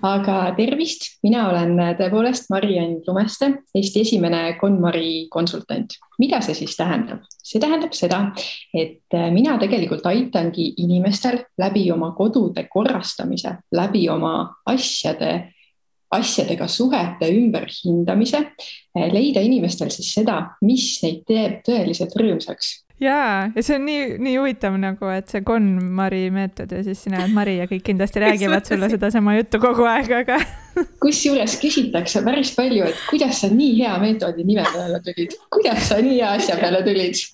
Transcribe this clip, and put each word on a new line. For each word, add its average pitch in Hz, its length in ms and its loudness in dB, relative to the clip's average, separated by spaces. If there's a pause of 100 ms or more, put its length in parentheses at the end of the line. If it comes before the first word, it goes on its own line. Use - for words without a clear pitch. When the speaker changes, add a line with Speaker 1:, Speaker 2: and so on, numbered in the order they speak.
Speaker 1:
Aga 190 480 0
tervist, 269 520 -2 (160)
mina 220 260 4
olen, 175 320 2
äh, 170 160 2
tõepoolest 220 540 0
Mari-Ann 175 560 0
Lumeste, 214 420 0 (260)
Eesti 196 300 2
esimene 170 560 0
KonMari 165 720 2
konsultant. - 640 -4 (220)
Mida 262 220 2
see 156 140 -2
siis 151 220 -8
tähendab? - 480 -2 (180)
See - 180 -2
tähendab 311 340 0
seda, 190 380 0 (420)
et, 160 280 -4 (120)
äh, 170 180 0
mina 254 260 4
tegelikult 196 480 0
aitangi 175 680 0
inimestel 196 680 0 (160)
läbi 196 320 2
oma 160 220 0
kodude 208 560 0
korrastamise, - 880 -2 (160)
läbi 175 360 2
oma 160 460 -2 (120)
asjade, 175 840 -2 (600)
asjadega 175 560 -2
suhete 180 640 0
ümberhindamise, 190 1040 2 (580)
äh, 170 160 0
leida 226 280 2
inimestel 202 500 0
siis - 240 -8
seda, 196 480 -2
mis 247 400 0
neid 165 240 -4
teeb 220 380 -2
tõeliselt 190 500 -2
rõõmsaks. - 720 -4 (100)
Speaker 2:
Jaa, 247 560 0
ja 226 80 -2
see 285 160 0
on 269 80 -2
nii, 294 200 -2 (200)
nii 262 140 0
huvitav 247 420 -2
nagu, 190 320 -4
et 190 160 -6
see 202 160 -4
KonMari 190 880 0
meetod 190 400 -4
ja 185 120 -6
siis 196 200 -8
sina 185 160 -4
oled 190 160 0
Mari 202 220 0
ja 175 100 -2
kõik 190 160 -6
kindlasti 202 380 0
<laughs> - 20 2
räägivad 202 400 2
sulle 196 240 0
sedasama 208 480 2
juttu 220 240 0
kogu 240 240 4
aeg, 226 380 2
aga 247 160 0 (320)
<laughs> - 340 -4
Speaker 1:
Kusjuures 277 560 2
küsitakse 214 640 0
päris 262 320 0
palju, 240 320 2
et - 220 -6
kuidas 294 340 0
sa 202 80 4
nii 254 300 6
hea 226 180 0
meetodi 190 480 0
nime 202 240 4
peale 175 320 -4
tulid? 175 320 -6 (160)
Kuidas - 380 0
sa 214 100 2
nii 262 220 4
hea 208 160 0
asja 175 180 0
peale 180 300 2
tulid? 190 340 0 (140)